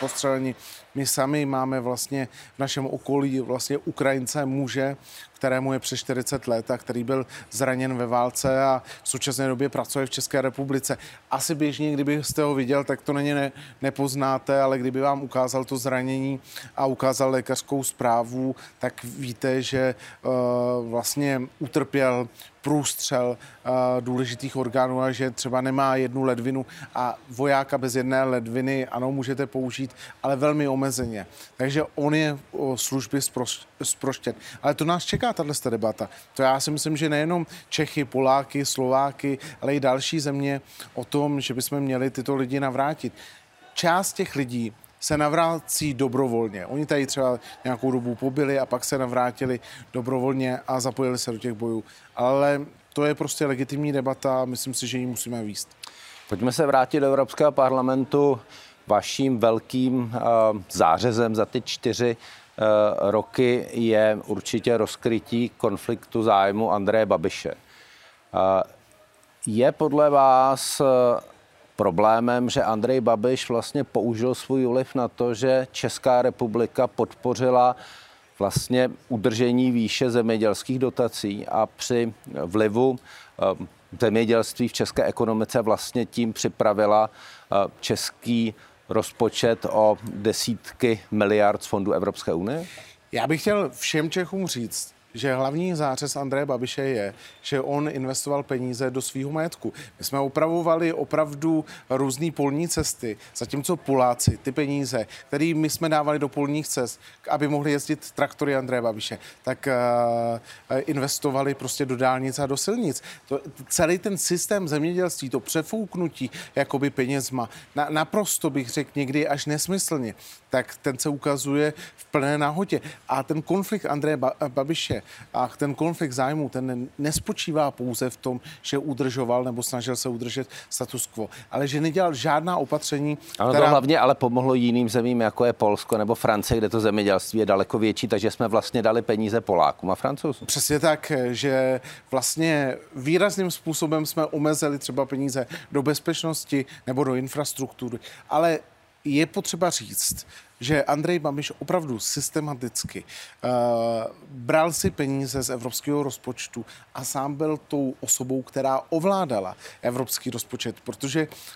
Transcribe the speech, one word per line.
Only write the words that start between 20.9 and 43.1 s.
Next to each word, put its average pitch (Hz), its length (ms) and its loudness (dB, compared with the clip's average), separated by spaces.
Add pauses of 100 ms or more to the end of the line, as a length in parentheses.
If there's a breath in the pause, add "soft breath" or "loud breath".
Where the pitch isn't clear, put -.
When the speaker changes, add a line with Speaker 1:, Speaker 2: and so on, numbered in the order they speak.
Speaker 1:
utrpěl 127 720 0 (340 loud breath)
průstřel, 131 760 -2
eh, - 320 -10 (300)
důležitých 127 560 -4
orgánů 127 440 0
a 131 120 0
že 131 180 -2
třeba 127 300 -2
nemá 131 360 2
jednu 131 260 0
ledvinu 131 440 0 (280 loud breath)
a 123 240 -2 (100)
vojáka 135 500 0
bez 127 180 -2
jedné 131 280 2
ledviny, 127 600 -2
ano, 127 260 -4
můžete 135 340 -4
použít, 131 500 -6 (260 loud breath)
ale 135 140 0
velmi 147 320 2
omezeně. 127 580 -2 (300 loud breath)
Takže 139 260 0 (120)
on 147 200 2
je 151 240 2 (140)
o 135 240 -2
služby 135 420 -4
zproš-, - 480 -4 (160)
zproštěn. 127 520 -4 (280 loud breath)
Ale 143 120 2
to 151 100 -2
nás 170 200 0
čeká - 280 0
tahle 147 220 -2 (160)
debata. 110 380 -2 (260 loud breath)
To 135 80 0
já 135 180 4
si 151 100 -2
myslím, 151 260 -2
že 156 120 0
nejenom 156 380 0 (220 loud breath)
Čechy, 147 360 -2
Poláky, 135 600 2
Slováky, 135 720 0 (220 loud breath)
ale 135 140 0
i 147 60 0
další 135 400 0
země 139 400 -2 (340 loud breath)
o 123 100 -6
tom, 143 360 0
že 127 140 -4
bychom 135 260 -4
měli 131 300 0
tyto 135 260 -4
lidi 131 240 -2
navrátit. 139 520 -2 (640 loud breath)